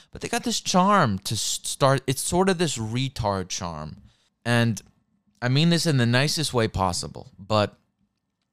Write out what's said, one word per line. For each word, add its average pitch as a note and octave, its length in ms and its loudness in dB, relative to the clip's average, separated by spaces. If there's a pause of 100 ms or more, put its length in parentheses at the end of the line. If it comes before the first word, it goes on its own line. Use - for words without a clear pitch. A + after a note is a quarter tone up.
(120)
But - 100 -16
they F2 60 -6
got A#3 160 -4
this A#3 160 -4
charm F3+ 600 4
to - 140 -6
s-, - 280 -4
start. C3+ 440 0
It's C3+ 160 -2
sort F#3 260 0
of F#3+ 80 2
this D#3+ 220 -2
retard G#2+ 680 -4
charm. D#2 540 -10 (420)
And A#2 360 2 (640)
I A#2+ 60 0
mean C#3+ 200 4
this E3+ 160 2
in D3+ 140 2
the A#2+ 80 4
nicest C3 480 0
way A2+ 140 4
possible, F#2 680 -4
but G2+ 400 0 (760)